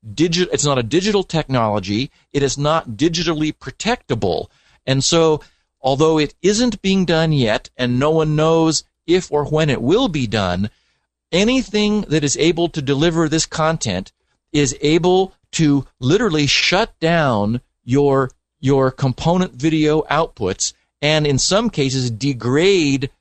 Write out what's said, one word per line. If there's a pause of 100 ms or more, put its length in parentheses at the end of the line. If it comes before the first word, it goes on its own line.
digi-,
it's
not
a
digital
technology. (220)
It
is
not
digitally
protectable. (380)
And
so, (400)
although
it
isn't
being
done
yet,
and
no
one
knows (240)
if
or
when
it
will
be
done, (640)
anything
that
is
able
to
deliver
this
content (400)
is
able (180)
to (140)
literally
shut
down (220)
your, (280)
your
component
video
outputs, (280)
and
in
some
cases
degrade